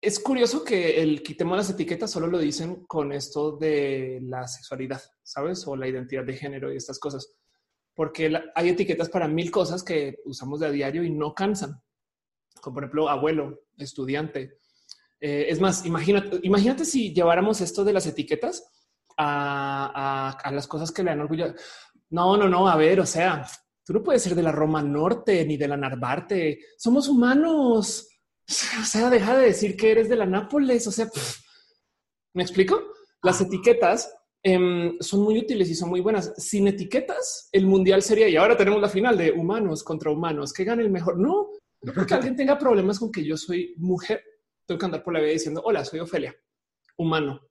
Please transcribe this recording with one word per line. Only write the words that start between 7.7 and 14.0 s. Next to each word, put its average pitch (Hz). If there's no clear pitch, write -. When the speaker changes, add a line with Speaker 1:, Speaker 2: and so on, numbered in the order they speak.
Speaker 1:
Porque 160
la, 156
hay 175
etiquetas 175
para 175
mil 165
cosas 185
que 147
usamos 139
de 160
a 147
diario 143
y 170
no 151
cansan. 196
Como 135
por 139
ejemplo, 151
abuelo, 147
estudiante. 139